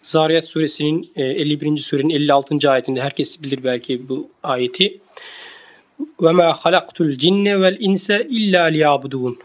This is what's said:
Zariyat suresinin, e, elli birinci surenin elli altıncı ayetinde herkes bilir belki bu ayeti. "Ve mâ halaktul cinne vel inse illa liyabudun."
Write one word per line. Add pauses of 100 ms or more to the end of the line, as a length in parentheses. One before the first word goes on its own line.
Zariyat
suresinin,
e,
elli
birinci
surenin
elli
altıncı
ayetinde
herkes
bilir
belki
bu (140)
ayeti. (1200)
"Ve
mâ
halaktul
cinne
vel
inse
illa
liyabudun."